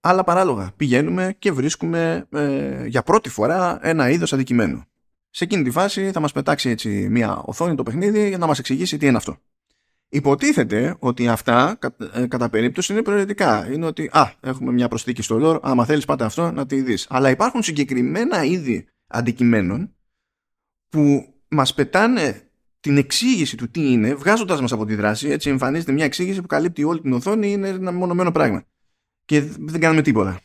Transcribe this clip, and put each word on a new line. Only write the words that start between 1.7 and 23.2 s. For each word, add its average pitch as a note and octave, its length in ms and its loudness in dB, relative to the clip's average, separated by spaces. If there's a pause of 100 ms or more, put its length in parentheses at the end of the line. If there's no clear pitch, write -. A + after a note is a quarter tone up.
ε, C#3 540 -4
για A#2 180 -2
πρώτη - 260 2
φορά C3+ 520 0
ένα D#3 280 2
είδος E3 240 0
αντικειμένου. A#2 500 0 (460)
Σε - 140 -6
εκείνη F3+ 200 0
τη B2+ 80 0
φάση G3 400 0
θα F3+ 80 -4
μας D3+ 120 -2
πετάξει C#3 380 -2
έτσι G2+ 400 -2
μία G#2+ 360 0
οθόνη E3+ 300 -2
το C3 80 -4
παιχνίδι G3+ 440 0
για F#3+ 100 -4
να E3+ 100 -2
μας C#3 120 -2
εξηγήσει D3 380 -4
τι D3 100 2
είναι B2 100 4
αυτό. D2+ 200 -6 (720)
Υποτίθεται C#3 920 0
ότι B2 280 -2
αυτά, B2+ 520 2
κα-, - 160 -8 (180)
ε, B2 140 -2
κατά B2 220 -2
περίπτωση, B2 440 -2
είναι G#3+ 80 0
προαιρετικά. F#3+ 680 0
Είναι E3 140 -4
ότι, D#3 260 -6
«Α, C#3+ 280 4
έχουμε B2+ 320 -6
μια B2 160 2
προσθήκη A#2 340 -4
στο A2+ 200 0
lore, D#3+ 220 2
άμα B2 220 2
θέλεις D3 200 0
πάτε C3 180 -2
αυτό E3 280 -2
να C#3 140 -6
τη C3+ 160 -2
δεις.» C3 280 -2
Αλλά C3+ 200 4
υπάρχουν G#3+ 340 0
συγκεκριμένα D3+ 800 -2
είδη C#3+ 440 -2 (200)
αντικειμένων A#2 880 0 (960)
που C#3+ 440 2 (140)
μας C3+ 260 0
πετάνε F3+ 760 0 (300)
την C#3+ 180 2
εξήγηση D3+ 600 0